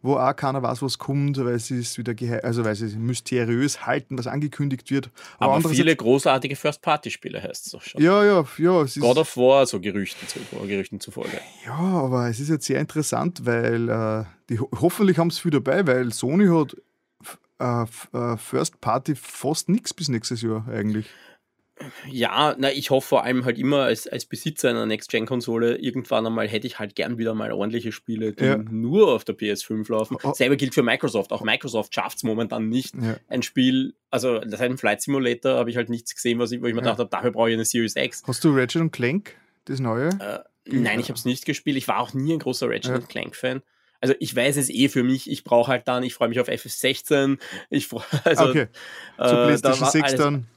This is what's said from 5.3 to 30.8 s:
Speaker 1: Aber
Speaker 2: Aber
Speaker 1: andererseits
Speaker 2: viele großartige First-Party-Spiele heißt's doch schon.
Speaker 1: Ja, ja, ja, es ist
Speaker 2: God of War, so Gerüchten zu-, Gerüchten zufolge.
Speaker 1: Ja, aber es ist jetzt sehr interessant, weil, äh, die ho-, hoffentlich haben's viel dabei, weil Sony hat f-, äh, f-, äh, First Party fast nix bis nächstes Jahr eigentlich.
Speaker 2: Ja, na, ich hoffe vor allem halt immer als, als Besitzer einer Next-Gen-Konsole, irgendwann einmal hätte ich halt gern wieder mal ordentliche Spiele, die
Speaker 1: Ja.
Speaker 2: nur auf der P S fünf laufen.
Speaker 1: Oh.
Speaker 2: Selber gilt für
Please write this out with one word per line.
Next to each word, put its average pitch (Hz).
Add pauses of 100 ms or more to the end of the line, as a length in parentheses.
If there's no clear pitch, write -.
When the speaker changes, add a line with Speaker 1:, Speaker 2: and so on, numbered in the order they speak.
Speaker 1:
Aber 110
Speaker 2:
Aber 135
Speaker 1:
andererseits 156
Speaker 2:
viele 156
großartige 135
First-Party-Spiele -
heißt's -
doch -
schon. -
Speaker 1:
Ja, 202
ja, 185 (120)
ja, 175
es 139
ist 143
Speaker 2:
God 123
of 156
War, 131
so 110
Gerüchten 98
zu-, - (280)
Gerüchten 98
zufolge. - (260)
Speaker 1:
Ja, 127
aber 135
es 117
ist 143
jetzt 156
sehr 135
interessant, 147
weil, 117
äh, 110 (240)
die 117
ho-, 135 (120)
hoffentlich 175
haben's 170
viel 175
dabei, 151
weil 127
Sony 170
hat 165 (480)
f-, - (200)
äh, 120
f-, -
äh, 120
First -
Party 127
fast -
nix -
bis 156
nächstes 117
Jahr 110
eigentlich. 107 (1000)
Speaker 2:
Ja, 123
na, 139
ich 139
hoffe 131
vor 135
allem 127
halt 123
immer 139
als, 117
als -
Besitzer -
einer 113
Next-Gen-Konsole, 117
irgendwann 120
einmal 110
hätte 110
ich -
halt 104
gern 117
wieder 113
mal 107
ordentliche 110
Spiele, 110
die -
Speaker 1:
Ja. 131
Speaker 2:
nur 117
auf 113
der 107
P 104
S 101
fünf 110
laufen. 110
Speaker 1:
Oh. 139
Speaker 2:
Selber 135
gilt 135
für 139